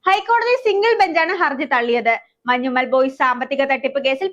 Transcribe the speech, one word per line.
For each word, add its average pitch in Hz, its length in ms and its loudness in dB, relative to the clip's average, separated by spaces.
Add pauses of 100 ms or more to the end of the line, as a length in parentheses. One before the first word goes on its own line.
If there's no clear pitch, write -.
ഹൈക്കോടതി 453 500 2
സിംഗിൾ 440 420 2
ബെഞ്ചാണ് 339 380 0
ഹർജി 294 300 -2
തള്ളിയത്. 240 480 0 (320)
മഞ്ഞുമൽ 254 400 0
ബോയ്സ് 262 320 0
സാമ്പത്തിക 262 480 0
തട്ടിപ്പ് 269 380 -2
കേസിൽ 269 300 -2